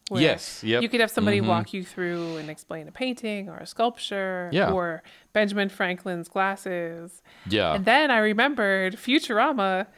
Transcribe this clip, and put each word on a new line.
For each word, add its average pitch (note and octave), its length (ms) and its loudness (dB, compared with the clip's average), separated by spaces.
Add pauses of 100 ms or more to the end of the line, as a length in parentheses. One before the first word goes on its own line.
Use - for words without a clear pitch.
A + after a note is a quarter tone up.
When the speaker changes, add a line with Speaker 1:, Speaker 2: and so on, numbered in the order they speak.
Speaker 1:
Where E3 120 0
Speaker 2:
Yes, C#3 440 0
yep. A2+ 180 4
Speaker 1:
you A#2 60 -2
could B3 100 2
have A3 120 4
somebody G#3 280 2
Speaker 2:
Mm-hmm. G#3 80 2
Speaker 1:
walk F3+ 260 2
you F#3+ 120 -6
through F3 520 -4
and D3+ 120 -10
explain D#3 400 -12
a - 20 -18
painting A3 560 -6
or D#3+ 100 -14
a - 80 -14
sculpture F#3+ 840 -4
Speaker 2:
Yeah. F3+ 200 2
Speaker 1:
or F3 300 -2 (300)
Benjamin G3+ 380 2
Franklin's F3+ 580 -4
glasses. F3 960 -4 (260)
Speaker 2:
Yeah. F#2+ 280 2
Speaker 1:
And G3 100 -2
then C4+ 260 6
I A#3 60 4
remembered G#3+ 800 2
Futurama A3+ 880 2 (100)